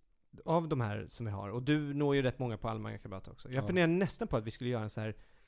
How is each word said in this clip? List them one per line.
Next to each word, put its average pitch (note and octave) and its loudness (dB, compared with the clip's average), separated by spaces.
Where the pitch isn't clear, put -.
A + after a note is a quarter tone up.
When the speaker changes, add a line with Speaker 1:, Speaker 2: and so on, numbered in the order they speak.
Speaker 1:
av E3 2
de D3 2
här G#2 -2
som - -8
vi G#2+ -4
har, G2+ -6
och A#2 -4
du C#3+ 4
når C#3+ 4
ju C#3 4
rätt B2+ 2
många A#2+ -2
på A#2 -4
Allmänna G#2+ -4
Kamrater F#2+ -10
också. - -14
Jag C3 0
Speaker 2:
Ja. G#2 -2
Speaker 1:
funderar F3 6
nästan F3+ 2
på - 0
att A2 0
vi A2 -6
skulle A#2+ -4
göra A#2 0
en G#2+ -4
så - -6
här, A2 -4